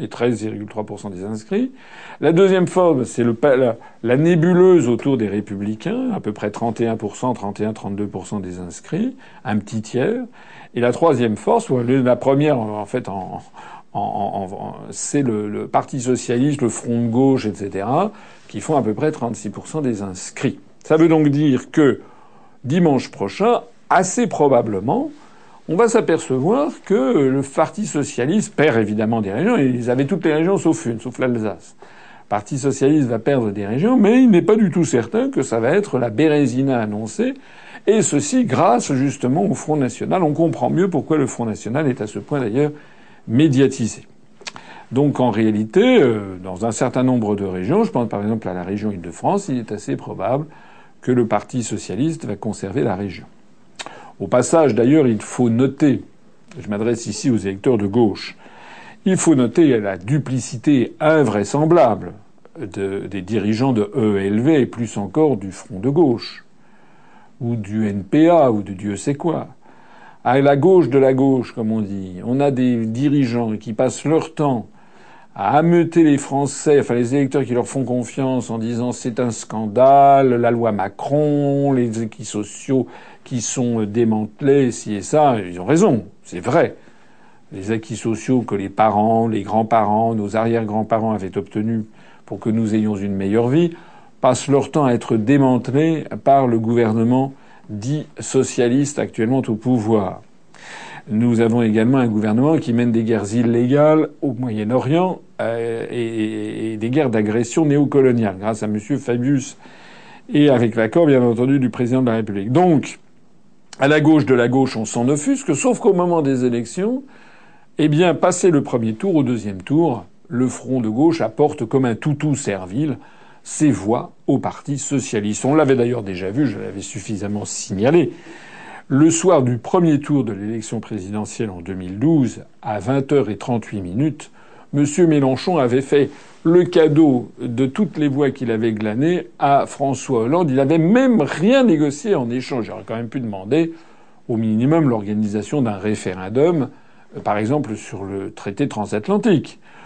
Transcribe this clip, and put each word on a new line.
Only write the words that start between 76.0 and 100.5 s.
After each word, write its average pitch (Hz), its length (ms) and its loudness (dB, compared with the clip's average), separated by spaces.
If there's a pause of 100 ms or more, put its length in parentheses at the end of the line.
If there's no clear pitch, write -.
les 143 160 4
Français, 139 600 0
enfin 123 140 -2
les 120 220 -2
électeurs 139 280 0
qui 117 120 -4
leur 120 120 0
font 135 180 -4
confiance 123 640 -4
en 113 80 -6
disant « 120 340 -4
c'est 123 260 -8
un 123 120 -2
scandale, 127 1040 4
la 117 160 2
loi 113 200 0
Macron, 139 1000 -2
les 117 300 -2
acquis 107 200 -12
sociaux 113 640 -4 (380)
qui 123 180 -6
sont 120 400 -4
démantelés, 113 880 0
ci 110 240 -8
et 98 80 -6
ça », 143 420 2
ils 90 160 -10
ont 90 60 -10
raison, 147 400 2 (160)
c'est - 180 -12
vrai. 131 360 0 (760)
Les 98 200 -8
acquis 110 240 -4
sociaux 117 460 -2
que 107 120 -6
les 98 160 -4
parents, 110 580 2
les 107 140 -2
grands-parents, 110 720 0
nos 101 220 -4
arrière-grands-parents 110 800 0
avaient 92 220 -6
obtenus 107 500 -4 (420)
pour 101 120 -12
que 110 120 -2
nous 110 240 0
ayons 107 200 0
une 98 200 -4
meilleure 104 320 0
vie, 165 240 2 (500)
passent 127 260 2
leur 139 220 2
temps 151 160 0
à 123 80 2
être 113 240 -2
démantelés 135 840 2 (200)
par 139 220 4
le 117 140 2
gouvernement 117 720 2 (360)
dit 120 360 -6 (140)
socialiste 131 800 0
actuellement 117 480 -2
au 113 80 0
pouvoir. 107 680 0 (880)